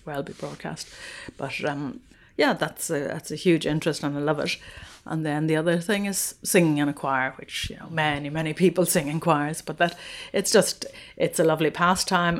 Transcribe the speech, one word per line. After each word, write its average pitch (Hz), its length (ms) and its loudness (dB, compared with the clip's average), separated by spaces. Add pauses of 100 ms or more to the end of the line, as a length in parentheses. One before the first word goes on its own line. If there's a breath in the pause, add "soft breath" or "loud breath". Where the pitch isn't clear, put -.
well 143 180 -6
be - 120 -10
broadcast. 156 520 -10 (520 loud breath)
But, - 260 -6
um, 143 360 -4 (360 soft breath)
yeah, 285 160 2
that's - 380 -4
a, 147 100 -2
that's - 300 -8
a 151 60 -6
huge 165 280 4
interest 151 380 0
and 143 160 -2
I - 20 -2
love 151 180 0
it. 175 200 -4 (480 loud breath)
And 160 180 -4
then 151 220 0
the 156 100 4
other 170 240 2
thing 170 240 -2
is - 380 -4
singing 165 340 4
in 147 140 2
a - 20 -6
choir, 135 460 -2
which, - 320 -8
you - 60 -12
know, - 120 -16
many, 151 400 -2
many 156 240 -2
people 180 320 4
sing 165 240 0
in 151 100 -2
choirs, 151 440 0
but 156 160 -8
that, 175 180 2 (380 loud breath)
it's 196 180 0
just, - 320 4 (320 loud breath)
it's - 240 0
a 165 40 6
lovely 156 260 4
pastime, 175 680 2